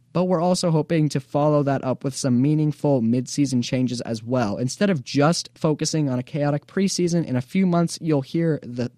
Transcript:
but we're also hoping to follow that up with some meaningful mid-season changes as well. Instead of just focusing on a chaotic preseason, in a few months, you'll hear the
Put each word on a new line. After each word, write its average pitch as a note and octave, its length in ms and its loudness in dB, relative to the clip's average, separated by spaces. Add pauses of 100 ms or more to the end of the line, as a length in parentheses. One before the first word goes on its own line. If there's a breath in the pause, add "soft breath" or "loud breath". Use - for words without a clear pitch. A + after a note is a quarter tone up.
(140)
but F3 120 0
we're F3+ 140 0
also F3+ 300 0
hoping D#3 400 2
to D3 100 -2
follow D3 440 2
that C3+ 200 0
up B2+ 200 -4
with C#3 120 -4
some B2 280 2
meaningful D3 580 2
mid-season B2 640 0
changes B2 380 -2
as A2 200 -6
well. A2+ 360 -2
Instead D#3+ 340 0
of C#3 120 -2
just C#3+ 520 0
focusing D3+ 540 -2
on B2+ 100 -2
a B2+ 40 -4
chaotic D3 440 -4
preseason, F3+ 580 0
in B2+ 100 -2
a B2 60 0
few F#3+ 240 0
months, E3+ 340 0
you'll D3+ 220 0
hear E3 400 -2
the A#2+ 360 -6